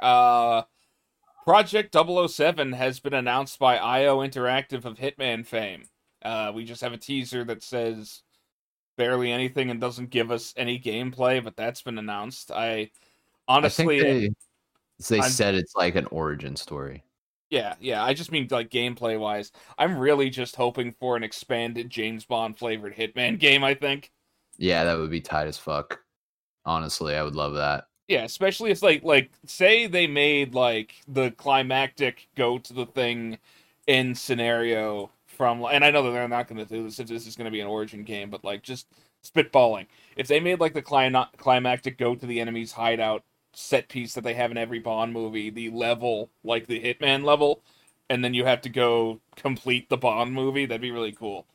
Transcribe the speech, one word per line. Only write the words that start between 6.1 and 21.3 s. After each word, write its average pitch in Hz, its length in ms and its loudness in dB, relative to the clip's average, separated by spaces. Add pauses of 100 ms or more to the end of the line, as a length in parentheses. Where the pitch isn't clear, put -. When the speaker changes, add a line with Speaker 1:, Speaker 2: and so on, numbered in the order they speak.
Speaker 1:
Uh, 110 300 -4
we 113 120 -10
just 117 160 -14
have 123 100 -4
a 120 60 -10
teaser 127 480 -6
that 113 180 -8
says 113 600 -6 (760)
barely 123 340 0
anything 127 380 -2
and 117 100 -4
doesn't 123 300 -6
give 117 220 0
us 117 260 -4
any 123 220 -4
gameplay, 127 600 0
but 113 140 -12
that's 120 280 -8
been 113 160 -10
announced. 107 520 -10
I 110 380 -4 (580)
honestly 147 520 4
Speaker 2:
I 143 40 4
think 117 320 2 (640)
they, - 160 0
they 107 60 6
Speaker 1:
I'm 127 80 4
Speaker 2:
said 107 260 2
it's 90 200 -2
like 90 200 2
an 87 120 0
origin 73 500 -4
story. 69 460 -10 (480)
Speaker 1:
Yeah, 113 280 -2
yeah, 113 240 -2
I 131 120 2
just 165 160 -10
mean, 143 180 -2
like, 117 220 -2
gameplay-wise. 113 800 -4 (260)
I'm 165 220 2
really 139 320 4
just 127 240 -8
hoping 120 440 -2
for 127 160 0
an 113 80 -2
expanded 117 680 -6